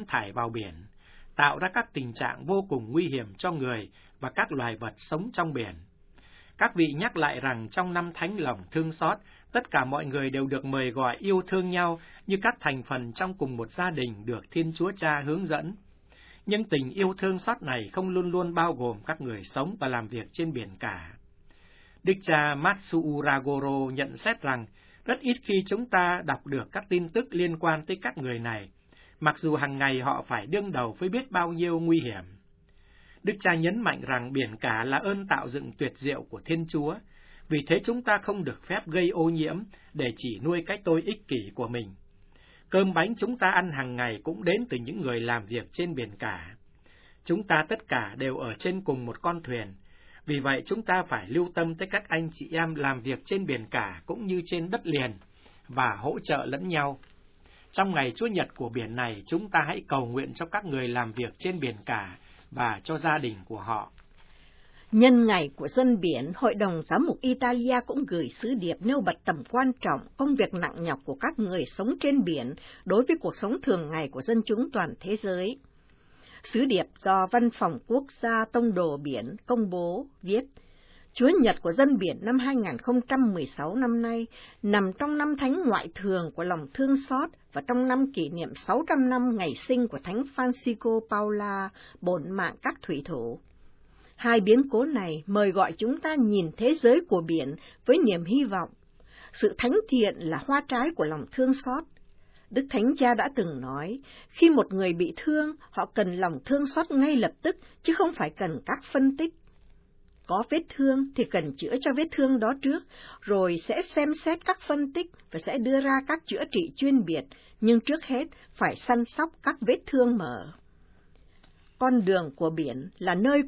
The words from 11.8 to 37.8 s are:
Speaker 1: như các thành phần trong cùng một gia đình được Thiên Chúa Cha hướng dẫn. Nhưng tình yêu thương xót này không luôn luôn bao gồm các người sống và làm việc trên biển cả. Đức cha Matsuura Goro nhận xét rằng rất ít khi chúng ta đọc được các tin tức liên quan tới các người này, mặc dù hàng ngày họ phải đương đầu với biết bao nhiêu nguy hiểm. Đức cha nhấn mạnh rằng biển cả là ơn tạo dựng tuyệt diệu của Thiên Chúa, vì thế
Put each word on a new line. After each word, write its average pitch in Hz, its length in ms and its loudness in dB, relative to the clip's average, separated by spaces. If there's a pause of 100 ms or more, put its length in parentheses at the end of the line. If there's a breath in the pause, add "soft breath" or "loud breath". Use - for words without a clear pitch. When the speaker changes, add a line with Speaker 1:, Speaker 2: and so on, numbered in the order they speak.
Speaker 1:
như 190 140 2
các 233 180 2
thành 131 240 -2
phần 123 300 -6
trong 185 200 -4
cùng 135 240 -4
một 113 140 -6
gia 180 180 -2
đình 120 360 -4
được 113 260 -6
Thiên 160 220 0
Chúa 175 240 -2
Cha 151 280 0
hướng 165 200 -2
dẫn. 156 300 -4 (720 soft breath)
Nhưng 208 180 0
tình 135 260 0
yêu 190 280 0
thương 190 220 0
xót - 220 -4
này 120 320 -4
không 185 160 -2
luôn 180 220 0
luôn 175 220 0
bao 170 200 2
gồm 120 320 -4
các 156 160 -6
người 113 220 -8
sống 151 360 -4
và 135 80 -2
làm 120 200 -4
việc 110 240 -10
trên 165 220 -4
biển 110 160 -8 (100)
cả. 90 340 -8 (880 soft breath)
Đức 190 180 4
cha 147 340 2
Matsuura 151 880 0
Goro 139 500 -2
nhận 135 240 -4
xét 226 240 -2
rằng 127 240 -2 (400 soft breath)
rất 254 140 -2
ít 247 240 0
khi 196 240 2
chúng 226 180 -2
ta 180 400 2
đọc 135 220 -4
được 135 240 -4
các - 180 -8
tin 175 200 0
tức 247 220 0
liên 170 280 0
quan 156 260 0
tới 185 160 -6
các - 160 -6
người 127 220 -4
này, 107 300 -6 (500 soft breath)
mặc 151 180 4
dù 156 180 0
hàng 139 220 0
ngày 135 240 2
họ 131 260 0
phải 110 200 -4
đương 202 240 -2
đầu 123 280 -2
với 185 100 -2
biết 247 220 -4
bao 175 220 0
nhiêu 170 260 0
nguy 165 240 4
hiểm. 101 200 -6 (1000 soft breath)
Đức 208 160 0
cha 180 160 4
nhấn 175 260 2
mạnh 143 260 0
rằng 127 260 -2
biển 117 280 -2
cả 113 220 0
là 135 140 2
ơn 196 300 -2
tạo 143 200 0
dựng 131 300 -8
tuyệt 165 180 -2
diệu 131 340 -6
của - 160 -12
Thiên 165 240 -2
Chúa, 156 260 -2 (540 soft breath)
vì 151 180 2
thế 165 160 4